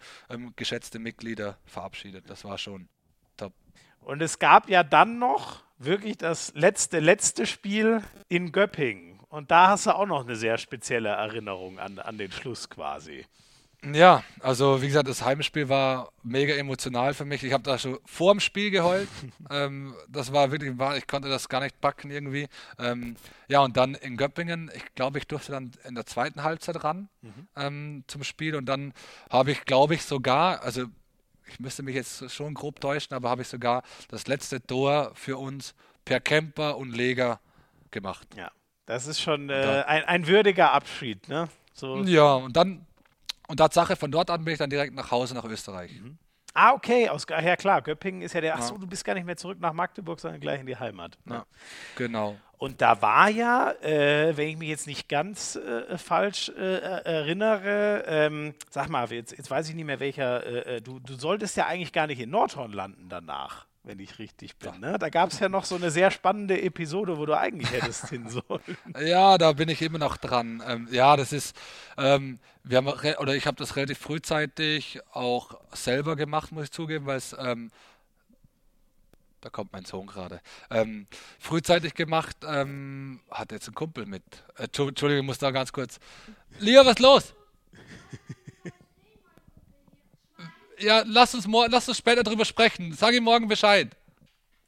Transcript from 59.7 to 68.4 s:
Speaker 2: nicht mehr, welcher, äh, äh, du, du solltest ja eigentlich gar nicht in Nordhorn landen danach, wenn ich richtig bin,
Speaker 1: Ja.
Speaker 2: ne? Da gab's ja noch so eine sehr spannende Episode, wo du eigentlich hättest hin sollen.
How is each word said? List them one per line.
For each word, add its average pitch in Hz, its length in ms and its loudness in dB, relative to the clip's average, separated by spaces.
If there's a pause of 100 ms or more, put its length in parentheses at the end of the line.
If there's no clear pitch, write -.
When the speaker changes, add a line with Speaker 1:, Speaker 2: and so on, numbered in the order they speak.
Speaker 2:
nicht 165 100 -10
mehr, 139 140 -4
welcher, 131 460 -2
äh, 120 320 -6
äh, 113 40 -10
du, 127 200 -16
du 131 140 -14
solltest 185 420 -4
ja 185 100 2
eigentlich 175 240 -6
gar 156 160 2
nicht 139 140 -6
in 113 80 -8
Nordhorn 143 420 -2
landen 95 380 -10
danach, 78 560 -12 (180)
wenn 101 160 -16
ich 98 180 -18
richtig 104 380 -16
bin, - 160 -14 (100)
Speaker 1:
Ja. 131 120 -6
Speaker 2:
ne? - 40 -2
Da 185 120 -4
gab's 165 320 0
ja 196 80 2
noch 190 160 -2
so 185 100 -6
eine 175 160 -2
sehr 175 180 6
spannende 190 520 0
Episode, 175 560 -4
wo 147 80 -6
du 151 120 2
eigentlich 131 320 -2
hättest 120 380 -6
hin 120 220 -10
sollen. 127 320 -8 (340)